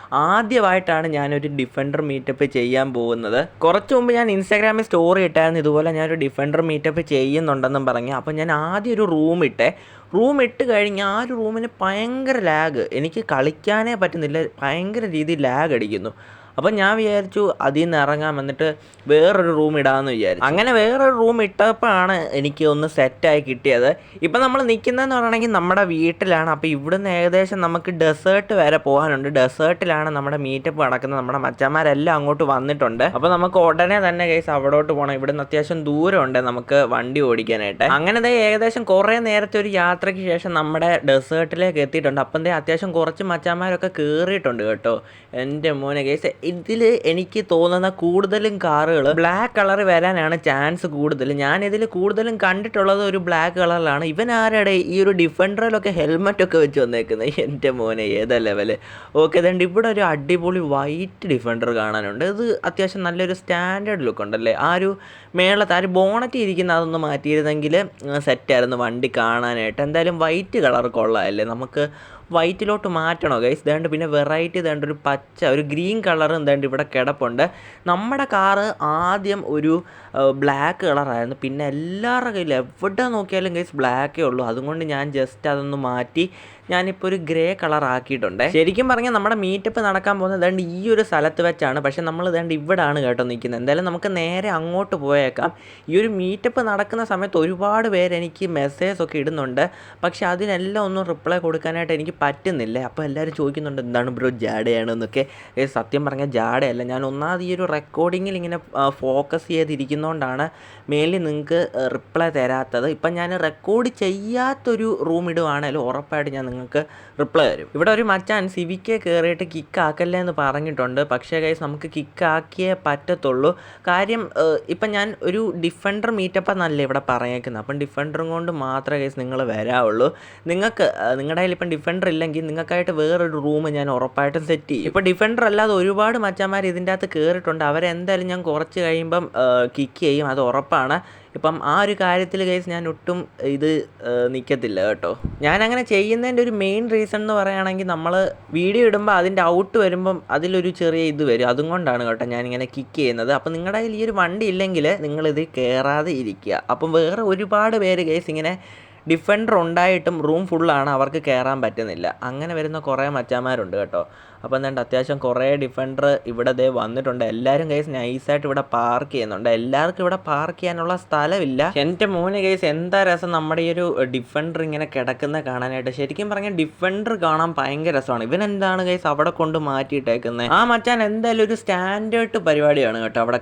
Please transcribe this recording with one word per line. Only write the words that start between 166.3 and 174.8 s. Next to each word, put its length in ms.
ദേ 160
വന്നിട്ടുണ്ട്. 580
എല്ലാവരും, 440
ഗൈസ്, 200
നൈസായിട്ട് 580
ഇവിടെ 140
പാർക്ക് 500
ചെയ്യുന്നുണ്ട്. 380
എല്ലാവർക്കും 540
ഇവിടെ 120
പാർക്ക് 440
ചെയ്യാനുള്ള 360
സ്ഥലമില്ല. 800
എൻ്റെ 280
മോനെ, 360
ഗൈസ്, 240
എന്താ 380
രസം 280
നമ്മുടെ 300
ഈ 120
ഒരു 300
ഡിഫൻഡർ 580
ഇങ്ങനെ 340